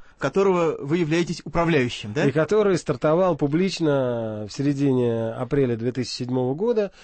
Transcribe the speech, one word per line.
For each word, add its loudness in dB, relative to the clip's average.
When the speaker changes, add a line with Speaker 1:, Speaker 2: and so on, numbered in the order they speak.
Speaker 1:
которого 2
вы -2
являетесь 0
управляющим, 0
да? 0
Speaker 2:
И 4
который 2
стартовал 0
публично 0
в -14
середине 0
апреля 0
две -4
тысячи -6
седьмого -2
года, -2